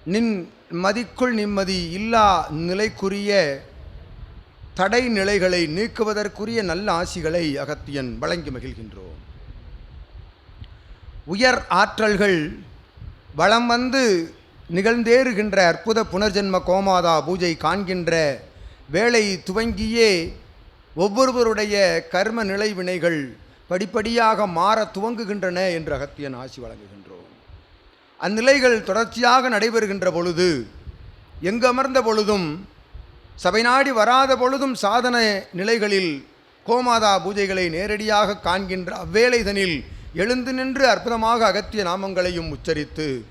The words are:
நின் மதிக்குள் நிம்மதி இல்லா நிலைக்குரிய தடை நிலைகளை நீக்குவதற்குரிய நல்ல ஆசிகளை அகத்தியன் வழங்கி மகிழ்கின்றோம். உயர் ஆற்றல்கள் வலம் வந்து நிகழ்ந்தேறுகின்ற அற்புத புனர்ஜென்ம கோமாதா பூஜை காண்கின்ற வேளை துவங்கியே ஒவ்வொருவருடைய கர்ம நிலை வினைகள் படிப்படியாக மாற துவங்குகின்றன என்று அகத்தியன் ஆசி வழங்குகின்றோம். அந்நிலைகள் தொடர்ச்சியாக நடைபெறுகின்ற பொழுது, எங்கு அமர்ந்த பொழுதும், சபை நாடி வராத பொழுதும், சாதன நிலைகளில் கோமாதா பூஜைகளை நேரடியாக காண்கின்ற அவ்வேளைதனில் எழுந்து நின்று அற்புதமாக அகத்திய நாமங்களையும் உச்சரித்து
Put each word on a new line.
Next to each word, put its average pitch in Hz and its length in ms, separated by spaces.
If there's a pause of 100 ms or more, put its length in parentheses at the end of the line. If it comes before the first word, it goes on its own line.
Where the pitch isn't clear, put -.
நின் 202 480 (220)
மதிக்குள் 208 600
நிம்மதி 196 580
இல்லா 208 580
நிலைக்குரிய 190 1120 (1120)
தடை 226 340
நிலைகளை 190 600
நீக்குவதற்குரிய 214 960
நல்ல 180 420
ஆசிகளை 165 520
அகத்தியன் 139 600
வழங்கி 156 320
மகிழ்கின்றோம். 110 680 (2000)
உயர் 240 440
ஆற்றல்கள் 196 840 (800)
வலம் 214 320
வந்து 240 680 (400)
நிகழ்ந்தேறுகின்ற 226 840
அற்புத 196 460
புனர்ஜென்ம 190 640
கோமாதா 180 580
பூஜை 175 320
காண்கின்ற 165 840 (480)
வேளை 208 480
துவங்கியே 214 960 (600)
ஒவ்வொருவருடைய 208 1160
கர்ம 220 320
நிலை 202 300
வினைகள் 170 640 (300)
படிப்படியாக 214 800
மாற 202 460
துவங்குகின்றன 190 760
என்று 160 240
அகத்தியன் 139 420
ஆசி 127 260
வழங்குகின்றோம். 104 340 (1200)
அந்நிலைகள் 233 640
தொடர்ச்சியாக 240 640
நடைபெறுகின்ற 202 640
பொழுது, 170 560 (760)
எங்கு 220 260
அமர்ந்த 262 340
பொழுதும், 202 640 (680)
சபை 190 260
நாடி 262 300
வராத 254 460
பொழுதும், 254 380
சாதன 220 680 (100)
நிலைகளில் 190 760 (380)
கோமாதா 226 560
பூஜைகளை 190 480
நேரடியாக 208 680
காண்கின்ற 185 600
அவ்வேளைதனில் 196 880 (280)
எழுந்து 247 400
நின்று 262 360
அற்புதமாக 226 560
அகத்திய 208 380
நாமங்களையும் 180 680
உச்சரித்து 147 800